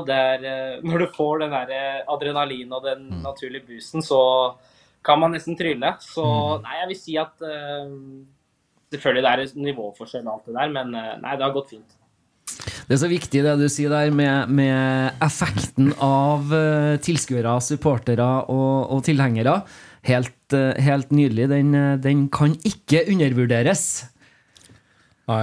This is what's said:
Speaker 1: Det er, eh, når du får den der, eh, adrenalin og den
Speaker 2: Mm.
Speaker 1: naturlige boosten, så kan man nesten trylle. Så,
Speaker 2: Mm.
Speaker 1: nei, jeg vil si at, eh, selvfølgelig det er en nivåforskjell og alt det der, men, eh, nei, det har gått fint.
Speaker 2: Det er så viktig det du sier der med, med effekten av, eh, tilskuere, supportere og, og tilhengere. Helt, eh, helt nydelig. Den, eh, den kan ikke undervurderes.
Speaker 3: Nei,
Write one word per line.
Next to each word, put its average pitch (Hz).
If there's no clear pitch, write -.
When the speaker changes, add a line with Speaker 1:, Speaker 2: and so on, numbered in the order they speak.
Speaker 1:
Det 139
er, 131
eh, 131
når 165
du 165
får 151
den 151
der, 127
eh, 135
adrenalin 143
og 131
den 135
Speaker 2:
Mm. 131
Speaker 1:
naturlige 131
boosten, 120
så 127
kan 151
man 165
nesten 165
trylle. 156
Så, -
Speaker 2:
Mm. 151
Speaker 1:
nei, 127
jeg 180
vil 190
si 165
at, 156
eh, 147
selvfølgelig 135
det 127
er 127
en 143
nivåforskjell 117
og 110
alt -
det 117
der, 135
men, 127
eh, 113
nei, 135
det 135
har 135
gått 139
fint. 107
Speaker 2:
Det 123
er 175
så -
viktig 147
det 147
du 143
sier 143
der 147
med, 139
med 131
effekten -
av, 143
eh, 151
tilskuere, 123
supportere 123
og, 135
og 135
tilhengere. 135
Helt, -
eh, 135
helt 139
nydelig. 135
Den, 143
eh, 143
den 139
kan 147
ikke 165
undervurderes. 127
Speaker 3:
Nei, 113